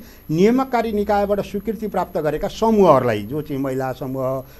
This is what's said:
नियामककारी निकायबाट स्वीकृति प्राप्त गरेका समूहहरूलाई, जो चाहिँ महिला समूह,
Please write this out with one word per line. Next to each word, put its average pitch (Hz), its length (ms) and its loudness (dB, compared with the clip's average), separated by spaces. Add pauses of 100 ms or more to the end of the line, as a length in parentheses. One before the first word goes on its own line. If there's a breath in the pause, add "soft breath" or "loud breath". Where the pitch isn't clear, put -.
(320 soft breath)
नियामककारी 233 600 2
निकायबाट 202 480 0
स्वीकृति 202 480 -6
प्राप्त 180 300 -4
गरेका 151 300 -2
समूहहरूलाई, 156 760 4
जो 127 200 -6
चाहिँ 147 200 -6
महिला 131 300 -4
समूह, 131 520 -6 (160 soft breath)